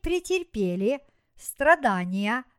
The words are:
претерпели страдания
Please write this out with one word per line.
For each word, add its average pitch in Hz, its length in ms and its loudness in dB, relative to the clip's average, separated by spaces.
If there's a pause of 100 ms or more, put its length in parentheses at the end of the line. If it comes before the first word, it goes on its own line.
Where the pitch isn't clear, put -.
претерпели 277 960 -2 (360)
страдания 220 1080 0 (140)